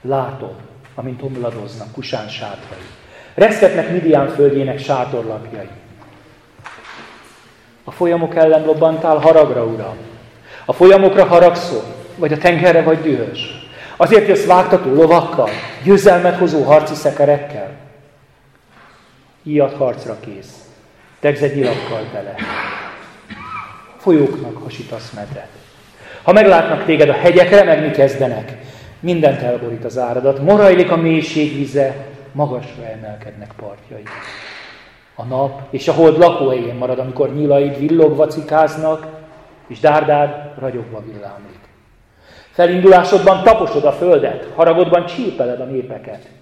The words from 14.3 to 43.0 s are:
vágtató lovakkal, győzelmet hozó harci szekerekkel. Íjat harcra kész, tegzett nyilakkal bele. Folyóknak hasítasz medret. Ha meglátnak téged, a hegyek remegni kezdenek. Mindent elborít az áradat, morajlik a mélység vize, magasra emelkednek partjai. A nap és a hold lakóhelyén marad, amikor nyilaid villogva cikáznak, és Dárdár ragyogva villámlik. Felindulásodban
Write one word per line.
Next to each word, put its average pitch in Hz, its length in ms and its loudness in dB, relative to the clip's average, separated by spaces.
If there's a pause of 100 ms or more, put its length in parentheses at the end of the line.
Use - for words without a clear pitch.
vágtató 180 480 2
lovakkal, 156 560 2 (340)
győzelmet 180 540 4
hozó 160 260 0
harci 143 320 4
szekerekkel. 143 760 -2 (1700)
Íjat 147 300 0
harcra 120 460 -6
kész, 98 340 -20 (680)
tegzett 147 360 -2
nyilakkal 113 580 -4
bele. 101 220 -12 (1600)
Folyóknak 143 600 -2
hasítasz - 580 -16
medret. 104 340 -16 (760)
Ha - 80 2
meglátnak 175 540 4
téged, 151 240 4
a 135 40 0
hegyek 175 360 4
remegni 160 420 4
kezdenek. 131 680 -2 (420)
Mindent 160 420 0
elborít 120 440 -6
az 120 120 -8
áradat, 127 440 -2
morajlik 180 500 4
a 170 40 0
mélység 156 640 -2
vize, 135 480 -4 (260)
magasra 127 540 -8
emelkednek 107 720 -18
partjai. 104 480 -20 (1120)
A - 80 -14
nap 131 460 -6
és - 180 -6
a 156 60 0
hold 156 240 4
lakóhelyén 131 580 2
marad, 123 240 -6
amikor 131 340 -4
nyilaid 143 460 0
villogva 151 480 2
cikáznak, 156 800 -2 (600)
és 120 120 -18
Dárdár 147 800 0
ragyogva 117 460 -10
villámlik. 101 540 -20 (920)
Felindulásodban 180 920 4